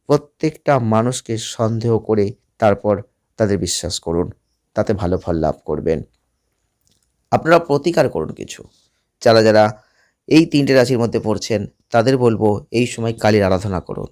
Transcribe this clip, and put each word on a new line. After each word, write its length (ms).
প্রত্যেকটা 640
মানুষকে 400
সন্দেহ 440
করে 280
তারপর 360
তাদের 200
বিশ্বাস 420
করুন, 260
তাতে 180
ভালো 240
ফল 260
লাভ 200
করবেন। 340
আপনারা 260
প্রতিকার 460
করুন 180
কিছু। 280
যারা 200
যারা 220
এই 180
তিনটে 280
রাশির 280
মধ্যে 240
পড়ছেন, 340
তাদের 240
বলবো 240
এই 160
সময় 360
কালীর 260
আরাধনা 320
করুন। 320